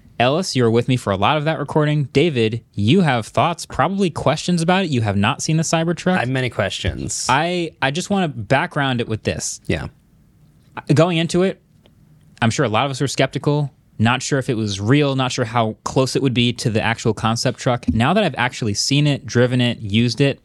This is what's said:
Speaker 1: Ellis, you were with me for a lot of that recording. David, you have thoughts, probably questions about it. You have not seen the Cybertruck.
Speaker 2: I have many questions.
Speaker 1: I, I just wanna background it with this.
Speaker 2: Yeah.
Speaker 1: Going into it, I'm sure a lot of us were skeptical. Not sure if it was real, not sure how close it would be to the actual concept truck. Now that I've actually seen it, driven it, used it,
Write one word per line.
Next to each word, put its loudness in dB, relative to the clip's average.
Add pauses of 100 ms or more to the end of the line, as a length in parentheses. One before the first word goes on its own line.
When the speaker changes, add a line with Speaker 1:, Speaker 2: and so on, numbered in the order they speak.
(200)
Speaker 1:
Ellis, 0
you 2
were 4
with 2
me 2
for -2
a 0
lot 2
of -2
that -2
recording. 0
David, 0 (100)
you 4
have 2
thoughts, 0
probably 0
questions 0
about 2
it. -2
You 2
have 0
not 2
seen 0
the 2
Cybertruck. 0
Speaker 2:
I 2
have -2
many -2
questions. -4
Speaker 1:
I, 0 (100)
I 2
just -4
wanna 0
background -2
it -4
with -6
this. -6
Speaker 2:
Yeah. -4 (1080)
Speaker 1:
Going 4
into 0
it, -2 (800)
I'm 2
sure 0
a 0
lot 2
of -4
us -6
were 0
skeptical. -2 (280)
Not 2
sure -2
if -2
it 0
was -4
real, 2
not 0
sure -2
how 0
close 0
it 0
would 0
be 2
to -4
the 0
actual 0
concept -2
truck. -2
Now 2
that 2
I've -2
actually -2
seen 0
it, -2
driven 2
it, 0
used 0
it, 0